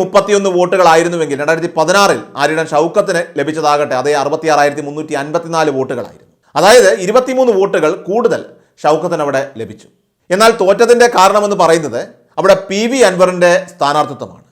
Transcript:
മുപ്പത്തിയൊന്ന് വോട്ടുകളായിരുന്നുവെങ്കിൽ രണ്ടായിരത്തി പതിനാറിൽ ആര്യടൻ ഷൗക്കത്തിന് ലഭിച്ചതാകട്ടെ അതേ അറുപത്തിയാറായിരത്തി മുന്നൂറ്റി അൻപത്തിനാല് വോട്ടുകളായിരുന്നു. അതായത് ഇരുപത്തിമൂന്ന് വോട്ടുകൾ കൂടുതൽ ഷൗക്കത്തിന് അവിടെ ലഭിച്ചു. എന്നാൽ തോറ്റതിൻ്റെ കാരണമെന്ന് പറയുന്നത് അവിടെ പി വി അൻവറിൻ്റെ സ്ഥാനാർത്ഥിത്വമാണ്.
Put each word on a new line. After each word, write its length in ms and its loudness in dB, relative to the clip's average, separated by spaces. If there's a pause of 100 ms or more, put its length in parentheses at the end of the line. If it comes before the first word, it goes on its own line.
മുപ്പത്തിയൊന്ന് 560 0
വോട്ടുകളായിരുന്നുവെങ്കിൽ 840 2
രണ്ടായിരത്തി 360 -2
പതിനാറിൽ 420 2 (200)
ആര്യടൻ 320 0
ഷൗക്കത്തിന് 500 0 (160)
ലഭിച്ചതാകട്ടെ 600 -2
അതേ 120 -2 (100)
അറുപത്തിയാറായിരത്തി 640 0
മുന്നൂറ്റി 340 -8
അൻപത്തിനാല് 540 -4
വോട്ടുകളായിരുന്നു. 500 -8 (320)
അതായത് 320 6 (140)
ഇരുപത്തിമൂന്ന് 540 0
വോട്ടുകൾ 320 0 (180)
കൂടുതൽ 320 -2 (420)
ഷൗക്കത്തിന് 440 -6
അവിടെ 160 -4 (180)
ലഭിച്ചു. 280 -16 (460)
എന്നാൽ 160 4 (100)
തോറ്റതിൻ്റെ 460 4 (100)
കാരണമെന്ന് 460 2
പറയുന്നത് 380 0 (380)
അവിടെ 180 4 (120)
പി 220 -2
വി 180 -2
അൻവറിൻ്റെ 440 2 (200)
സ്ഥാനാർത്ഥിത്വമാണ്. 800 -4